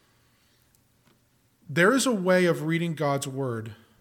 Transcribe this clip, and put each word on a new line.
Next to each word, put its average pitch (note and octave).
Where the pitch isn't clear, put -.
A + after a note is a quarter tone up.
There E3+
is C4+
a B3+
way F3+
of D3
reading E3
God's C#3
Word A#2+